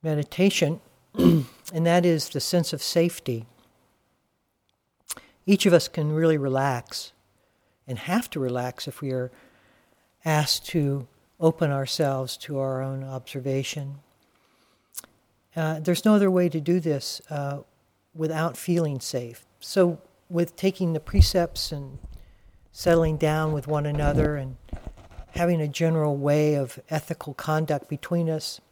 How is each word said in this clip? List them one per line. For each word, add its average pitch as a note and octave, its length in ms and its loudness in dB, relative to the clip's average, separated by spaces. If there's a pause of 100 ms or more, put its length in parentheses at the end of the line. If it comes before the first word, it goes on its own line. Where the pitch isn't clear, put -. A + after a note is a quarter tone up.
meditation, D#3 760 2 (180)
<clears throat> - 180 -20
and E3 320 6 (240)
that E3+ 340 4
is E3 240 2
the C#3+ 100 -4
sense E3+ 320 0
of D3 120 -8
safety. C3+ 640 0 (2000)
Each G3 180 4
of F3+ 80 6
us E3+ 140 6
can D3+ 240 -2
really D#3+ 260 4
relax C3+ 760 -2 (760)
and B2+ 100 -8
have G3 320 -2
to D#3+ 100 -6
relax B2 480 -4
if - 140 -12
we C3+ 100 -6
are B2+ 200 -4 (920)
asked D3+ 440 0
to C#3 400 -2 (320)
open D#3+ 320 2
ourselves C3+ 680 -2
to C#3+ 220 -8
our C3+ 240 -2
own C3+ 200 -8
observation. C3+ 960 -6 (1500)
Uh, D#3+ 240 -2
there's E3+ 260 0
no A3 80 6
other G3+ 160 6
way F3+ 180 4
to D#3+ 140 -2
do F3 180 2
this, D3+ 520 -4
uh, C#3+ 300 -6 (520)
without D#3 420 -2
feeling D#3+ 440 0
safe. A#2+ 480 -8 (120)
So F3 400 2 (300)
with E3+ 260 -2
taking F#3+ 380 0
the D#3 60 -2
precepts - 720 2
and C#3 260 -12 (800)
settling E3 420 4
down D#3 360 0
with D3 140 -4
one D3 180 0
another D3 500 2
and C3 220 -8 (760)
having F3 260 2
a D3+ 60 0
general D#3 500 0
way D3 380 2
of C3+ 240 -4 (100)
ethical D#3 460 -6
conduct D#3 520 -2
between E3 420 -4
us D#3 300 -6 (120)